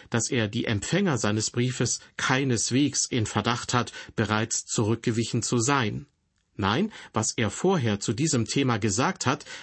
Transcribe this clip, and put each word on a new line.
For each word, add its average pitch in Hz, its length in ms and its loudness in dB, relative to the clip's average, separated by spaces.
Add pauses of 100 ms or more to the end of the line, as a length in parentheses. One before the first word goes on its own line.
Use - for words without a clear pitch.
dass 113 220 0
er 113 160 2
die 113 180 -4
Empfänger 143 540 2
seines 107 320 0
Briefes 123 480 -2 (180)
keineswegs 131 880 2
in 117 220 0
Verdacht 117 480 0
hat, 117 160 0 (240)
bereits 110 500 0
zurückgewichen 113 800 0
zu 123 160 0
sein. 127 480 0 (480)
Nein, 113 360 0 (220)
was - 200 0
er 107 180 0
vorher 110 480 2
zu - 140 -2
diesem 123 320 0
Thema 131 320 0
gesagt 113 500 0
hat, 139 180 0 (180)